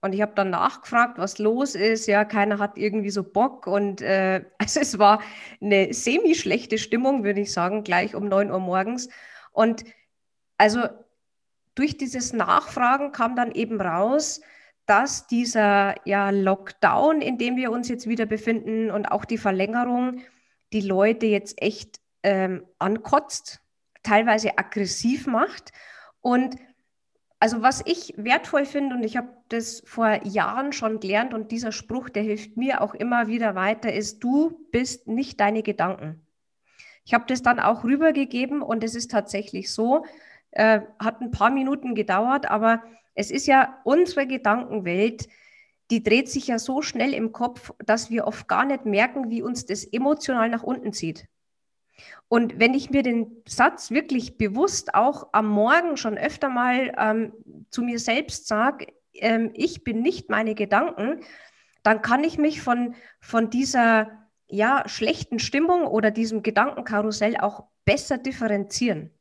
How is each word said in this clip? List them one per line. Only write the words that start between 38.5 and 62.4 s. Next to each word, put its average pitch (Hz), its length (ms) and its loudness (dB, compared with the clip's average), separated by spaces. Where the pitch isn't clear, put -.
und 233 220 -2
es 226 100 -4
ist 233 160 -8
tatsächlich 202 640 -4
so, 262 340 2
äh, 220 300 4
hat 226 220 -4
ein 240 100 -8
paar - 180 4
Minuten 269 460 -2
gedauert, 214 540 0
aber 226 340 2
es 208 160 -4
ist 277 160 -4
ja 262 360 4
unsere 294 440 2
Gedankenwelt, 220 1000 0
die 226 140 2
dreht 254 260 4
sich - 180 -6
ja 233 120 -2
so 262 240 -4
schnell 262 300 -2
im 226 180 -4
Kopf, 247 400 -8
dass 226 280 0
wir 226 160 -2
oft - 200 -10
gar 220 180 2
nicht 269 200 -4
merken, 233 440 0
wie 233 120 -4
uns 247 240 -6
das 208 180 -8
emotional 254 680 0
nach 233 140 -4
unten 247 300 -6
zieht. - 340 -8
Und 233 320 0
wenn 233 140 4
ich 277 160 -2
mir 269 140 2
den 233 420 -2
Satz - 460 0
wirklich 254 460 -2
bewusst 226 580 0
auch 269 380 2
am 214 140 2
Morgen 269 500 2
schon 214 200 -4
öfter - 320 -4
mal, 247 480 0
ähm, 220 360 0
zu 247 140 -4
mir 240 160 -4
selbst - 480 -4
sag, 247 400 0
ähm, 226 400 0
„Ich - 300 -4
bin 226 180 -2
nicht 330 280 -2
meine 214 260 0
Gedanken“, 220 680 0
dann 214 180 4
kann 247 220 2
ich 320 140 -2
mich 302 240 0